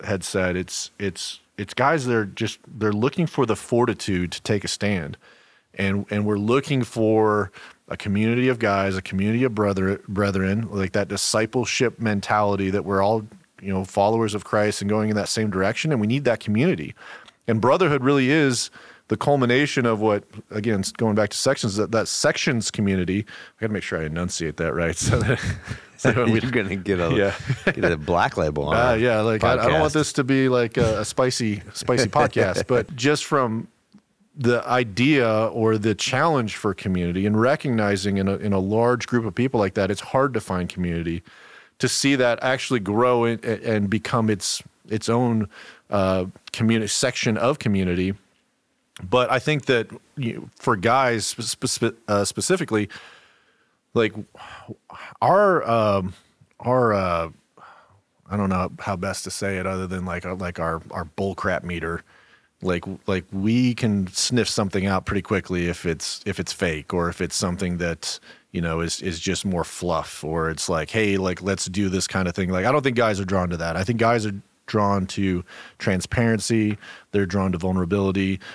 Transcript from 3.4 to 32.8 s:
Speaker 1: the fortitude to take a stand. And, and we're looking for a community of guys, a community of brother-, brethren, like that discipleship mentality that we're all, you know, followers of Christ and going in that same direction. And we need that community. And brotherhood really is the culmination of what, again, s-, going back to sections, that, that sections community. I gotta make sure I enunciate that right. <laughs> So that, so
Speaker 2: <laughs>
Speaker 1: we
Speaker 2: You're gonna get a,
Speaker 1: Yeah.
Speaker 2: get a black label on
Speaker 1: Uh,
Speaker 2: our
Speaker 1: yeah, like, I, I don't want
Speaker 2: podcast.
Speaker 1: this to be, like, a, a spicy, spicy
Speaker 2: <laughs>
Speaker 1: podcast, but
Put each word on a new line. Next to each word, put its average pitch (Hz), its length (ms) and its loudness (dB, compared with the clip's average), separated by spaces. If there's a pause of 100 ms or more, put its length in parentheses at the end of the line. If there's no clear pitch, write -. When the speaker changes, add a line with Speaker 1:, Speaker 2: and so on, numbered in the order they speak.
Speaker 1:
the 107 100 2
fortitude 101 760 0
to - 100 -10
take 104 220 0
a - 40 -6
stand. 92 500 -4 (560)
And, 98 360 -2
and 104 160 0
we're 104 120 0
looking 131 460 0
for 110 680 2 (380)
a - 80 -8
community 113 500 0
of 123 120 0
guys, 98 360 2
a 95 60 -2
community 107 420 0
of 123 120 0
brother-, 98 520 0
brethren, 98 640 0
like 98 220 -4
that 101 160 0
discipleship 113 920 0
mentality 101 680 0
that 95 160 -2
we're 98 160 2
all, 107 240 2 (360)
you 98 120 -6
know, 95 100 -2
followers 107 500 2
of 101 120 -8
Christ 104 360 0
and 98 80 -2
going 107 200 0
in 107 80 0
that 98 120 -2
same 110 200 -2
direction. 101 420 0
And 131 80 0
we 104 80 2
need 135 160 0
that 117 160 2
community. 113 560 0 (500)
And 113 140 2
brotherhood 143 440 4
really 135 260 4
is 139 420 2 (380)
the 107 80 0
culmination 135 680 2
of 113 140 2
what, 104 240 2 (280)
again, 107 280 0
s-, 95 120 -4
going 110 240 0
back 104 160 2
to - 60 -6
sections, 127 380 0
that, 101 160 0
that 107 160 2
sections 139 640 0
community. 95 560 0
I - 340 -16
gotta 107 120 -4
make 95 100 -6
sure 87 160 -4
I 80 60 -4
enunciate 82 520 -4
that 82 160 -2
right. 82 220 0
<laughs> - 40 -8
So - 200 0
that, - 200 0 (580)
so 123 280 2
Speaker 2:
<laughs> - 0 -
Speaker 1:
we 113 140 4
Speaker 2:
You're 123 120 -2
gonna 98 240 -2
get 95 240 0
a, 85 160 2
Speaker 1:
Yeah. 104 580 0
Speaker 2:
get 87 180 0
a 82 60 0
black 87 400 0
label 76 320 0
on 80 60 2
Speaker 1:
Uh, 113 40 2
Speaker 2:
our 120 180 4
Speaker 1:
yeah, 113 240 2
like, 110 220 2
I, 120 100 4
I - 20 4
don't 123 240 2
want 151 120 2
Speaker 2:
podcast. - 20 -8
Speaker 1:
this 151 200 0
to 147 100 0
be, 135 240 2
like, 123 300 2
a, 110 240 2
a 104 40 -4
spicy, 120 560 0 (120)
spicy 123 360 0
Speaker 2:
<laughs> - 0 -
Speaker 1:
podcast, 104 580 2
but 123 280 0